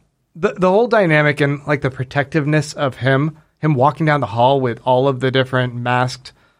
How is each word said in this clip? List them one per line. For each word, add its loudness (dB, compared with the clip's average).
the, -2
the 0
whole 2
dynamic 2
and, 0
like, 0
the -2
protectiveness -2
of -4
him, 0
him 0
walking 0
down 0
the -4
hall 2
with -2
all 2
of -2
the 0
different 0
masked -4